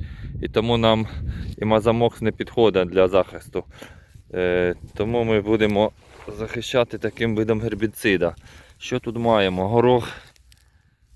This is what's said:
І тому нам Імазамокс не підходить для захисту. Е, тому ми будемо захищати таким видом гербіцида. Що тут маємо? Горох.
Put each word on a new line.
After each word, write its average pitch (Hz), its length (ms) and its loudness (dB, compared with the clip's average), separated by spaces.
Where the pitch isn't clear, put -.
І - 60 -8
тому 117 280 0
нам 110 300 2
Імазамокс 113 640 2
не 110 120 0
підходить 95 560 2
для 92 200 4
захисту. 90 560 -2
Е, 90 400 0
тому 117 300 -2
ми 110 160 2
будемо 107 520 2
захищати 117 600 -4
таким 113 380 -2
видом 110 240 0
гербіцида. 104 760 0
Що - 220 -6
тут 117 160 -8
маємо? 98 520 2
Горох. 117 400 4